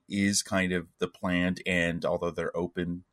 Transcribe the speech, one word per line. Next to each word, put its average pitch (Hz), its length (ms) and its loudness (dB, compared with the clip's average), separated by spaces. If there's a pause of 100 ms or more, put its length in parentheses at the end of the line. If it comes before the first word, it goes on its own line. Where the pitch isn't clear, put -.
is 101 340 2
kind 92 300 0
of 87 160 -2 (120)
the 92 100 0
planned 90 560 0
end, 85 400 0
although 85 260 0
they're 82 240 -4
open, 87 580 -2